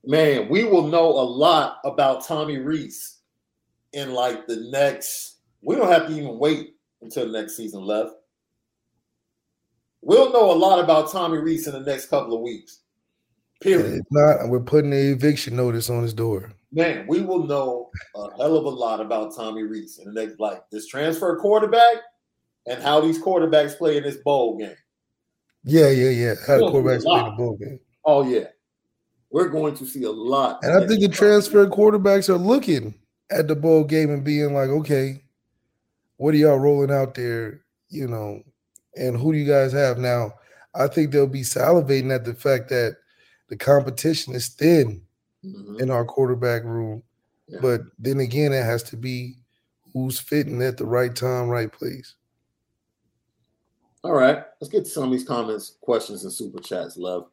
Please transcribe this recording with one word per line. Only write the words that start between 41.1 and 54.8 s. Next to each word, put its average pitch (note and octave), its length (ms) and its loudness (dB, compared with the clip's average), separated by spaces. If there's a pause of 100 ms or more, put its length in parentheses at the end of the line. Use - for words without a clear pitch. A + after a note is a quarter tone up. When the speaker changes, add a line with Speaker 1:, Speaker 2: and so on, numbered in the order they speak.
Speaker 2:
they'll C#3 160 4
be C3 140 -6
salivating C3 760 0
at A#2 80 -4
the A#2+ 120 -8
fact B2+ 340 -2
that A#2+ 260 -2 (540)
the - 80 -12
competition C#3 760 0
is A#2 140 -8
thin D3 520 2 (440)
Speaker 1:
Mm-hmm. F#3+ 340 -16
Speaker 2:
in C3 120 -4
our A#2+ 120 -2
quarterback A#2+ 600 -2
room. A2+ 400 -8 (440)
Speaker 1:
Yeah. F2+ 140 -18
Speaker 2:
But B2 200 0 (180)
then C3+ 200 -4
again, C3+ 340 -2
it C3 100 -2
has A#2 200 -2
to - 140 -16
be B2+ 380 -10 (580)
who's B2+ 260 -6
fitting C#3 440 -4
at B2+ 140 -4
the - 80 -6
right A#2+ 300 -2
time, B2+ 320 -4
right A#2 240 -4
place. - 440 -14 (1900)
Speaker 1:
All F3 100 -2
right, C#3 300 4 (160)
let's C#3 120 -14
get G#3 140 0